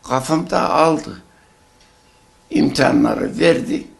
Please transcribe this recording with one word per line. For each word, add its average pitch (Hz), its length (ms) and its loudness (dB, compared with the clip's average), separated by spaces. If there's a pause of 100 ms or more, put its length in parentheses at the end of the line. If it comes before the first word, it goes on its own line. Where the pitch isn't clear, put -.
Kafamda 156 680 -2
aldı. 156 520 0 (1300)
İmtihanları - 880 0
verdik. 165 480 0 (140)